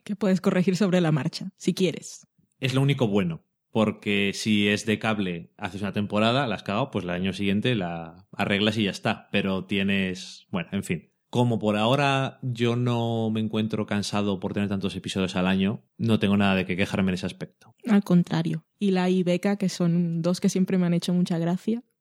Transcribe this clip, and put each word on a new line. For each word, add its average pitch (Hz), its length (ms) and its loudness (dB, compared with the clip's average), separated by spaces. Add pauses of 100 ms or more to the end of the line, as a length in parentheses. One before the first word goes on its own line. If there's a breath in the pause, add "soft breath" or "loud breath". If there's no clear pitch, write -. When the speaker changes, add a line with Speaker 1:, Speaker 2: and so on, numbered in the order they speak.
Speaker 1:
que 208 120 -8
puedes 190 260 0
corregir 185 360 2
sobre 180 240 2
la 160 100 2
marcha, 165 460 -2
si - 160 -2
quieres. - 540 -4 (320)
Speaker 2:
Es 131 140 0
lo 135 80 2
único 131 260 2
bueno, 95 360 0 (280)
porque 104 640 0
si 104 360 2
es 104 160 0
de 110 120 2
cable, 98 600 -4
haces 101 240 -8
una 101 120 -4
temporada, 110 540 0
la 95 80 -4
has - 80 -10
cagado, 110 280 -2
pues 95 120 -4
el 87 80 -6
año 90 220 -2
siguiente 101 420 0
la 85 560 -8
arreglas 104 460 0
y 110 80 2
ya 92 60 0
está. - 400 -4
Pero 95 340 0
tienes, 98 840 -2
bueno, 95 220 -6
en 98 120 -4
fin. - 260 -6 (200)
Como 117 300 2
por 104 160 2
ahora 135 680 0
yo 120 360 0
no 117 540 0
me 110 100 -2
encuentro 107 440 -2
cansado 104 540 -2
por 101 140 -6
tener 101 160 -2
tantos 98 260 -4
episodios 92 400 -4
al 92 100 2
año, 95 380 2 (140)
no 113 220 2
tengo 101 180 4
nada 98 180 4
de 92 100 2
qué 90 120 -4
quejarme 95 340 0
en 90 40 0
ese 92 100 -4
aspecto. - 500 -12 (100)
Speaker 1:
Al 202 200 4
contrario. 160 600 2 (140)
Y 202 120 2
la 185 180 2
y 185 140 2
Beca, 180 340 0
que 185 100 0
son 170 540 0
dos 175 180 0
que 196 80 2
siempre 185 300 2
me 180 80 2
han 175 80 2
hecho 170 200 0
mucha 180 240 2
gracia. 180 460 -2 (180)